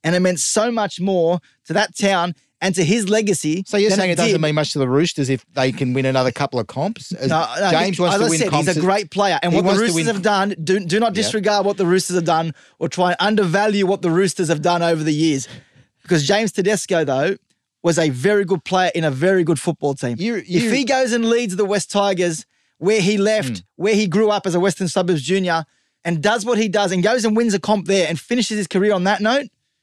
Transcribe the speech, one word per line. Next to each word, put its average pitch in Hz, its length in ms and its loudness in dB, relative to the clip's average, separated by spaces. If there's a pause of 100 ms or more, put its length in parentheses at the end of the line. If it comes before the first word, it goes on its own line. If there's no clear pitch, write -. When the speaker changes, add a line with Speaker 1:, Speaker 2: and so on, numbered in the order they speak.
Speaker 1:
and 165 120 0
it 180 40 2
meant 180 200 0
so 220 300 0
much 208 300 -4
more 180 400 0 (260)
to 165 80 -6
that 202 220 0
town 180 380 0 (280)
and 190 120 0
to 180 80 0
his 196 280 0
legacy 196 560 0
Speaker 2:
So 208 100 -4
you're 208 140 2
Speaker 1:
than 196 80 2
Speaker 2:
saying 190 140 0
it 156 40 0
doesn't - 160 2
Speaker 1:
did. 185 80 2
Speaker 2:
mean 151 140 0
much 151 180 -2
to 151 60 -4
the 131 100 0
Roosters 143 400 0
if 135 240 -2
they 135 200 0
can 127 200 -2
win 131 140 0
another 131 260 2
couple 135 260 -4
of 110 100 -4
comps? 180 440 -8
As - 160 -4
Speaker 1:
No, 160 180 0 (140)
no, 196 100 0
Speaker 2:
James 170 280 0
Speaker 1:
he, - 40 -4
Speaker 2:
wants 180 120 2
Speaker 1:
as 202 80 2
Speaker 2:
to 240 40 2
Speaker 1:
I - 40 2
Speaker 2:
win 160 80 0
Speaker 1:
said, 214 120 0
Speaker 2:
comps. 156 180 0
Speaker 1:
he's 175 100 0
a - 20 0
great 190 300 0
player. 190 320 0
And 175 100 0
Speaker 2:
He 180 40 2
Speaker 1:
what 196 60 4
the 175 40 2
Speaker 2:
wants 196 140 2
to - 20 2
Speaker 1:
Roosters 165 240 0
Speaker 2:
win 226 80 0
Speaker 1:
have 190 80 -4
done, 202 320 0 (100)
do, 190 160 0
do 175 180 -2
not 226 160 0
Speaker 2:
Yeah. 214 80 -2
Speaker 1:
disregard 202 440 0
what 202 100 -2
the 196 80 -2
Roosters 180 320 0
have 170 80 0
done 160 300 0 (240)
or 160 100 -4
try 180 220 0
and 170 100 -2
undervalue 202 640 2
what 196 160 0
the 180 100 0
Roosters 175 380 0
have 156 140 -2
done 175 200 2
over 165 220 0
the 156 80 0
years. 151 360 0 (540)
Because 156 240 0
James 208 240 2
Tedesco, 185 540 0
though, 143 320 0 (460)
was 170 160 2
a 160 100 2
very 185 380 0
good 170 180 -2
player 185 300 2
in 165 100 -2
a 151 60 0
very 175 340 2
good 151 160 0
football 147 320 -2
team. 123 260 -4
Speaker 2:
You, 226 180 -4
Speaker 1:
If 170 120 -8
Speaker 2:
you 214 220 0
Speaker 1:
he 262 140 0
goes 262 280 0
and 233 160 0
leads 233 280 0
the 208 100 0
West 196 240 -2
Tigers 180 560 0 (320)
where 208 240 0
he 208 160 2
left, 202 340 0
Speaker 2:
Mm. 90 100 -8 (140)
Speaker 1:
where 202 180 0
he 208 120 2
grew 208 240 2
up 202 160 -2
as 170 80 -2
a 175 60 2
Western 185 280 0
Suburbs 180 320 0
junior, 165 460 -2 (400)
and 170 160 -2
does 214 240 0
what 240 100 2
he 220 120 0
does 196 220 0
and 180 120 0
goes 226 240 2
and 214 100 2
wins 233 160 2
a 196 80 0
comp 208 260 0
there 190 220 2
and 156 100 -4
finishes 233 380 -4
his 202 100 -4
career 208 280 0
on 180 100 0
that 196 160 0
note, 240 280 0 (340)